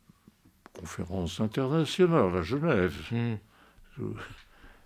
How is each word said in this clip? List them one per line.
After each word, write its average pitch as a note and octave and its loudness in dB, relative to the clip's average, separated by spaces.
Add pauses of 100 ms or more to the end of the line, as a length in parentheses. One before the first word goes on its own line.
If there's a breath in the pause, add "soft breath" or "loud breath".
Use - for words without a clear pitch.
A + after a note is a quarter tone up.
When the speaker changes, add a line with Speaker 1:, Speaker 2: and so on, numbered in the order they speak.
(760)
Speaker 1:
Conférence E2+ -6
internationale C3+ 2
à F2+ 2
Genève. G#2 2 (160)
Speaker 2:
Hmm. A#2 0 (600 soft breath)
Speaker 1:
Je, A#2+ -10 (840 loud breath)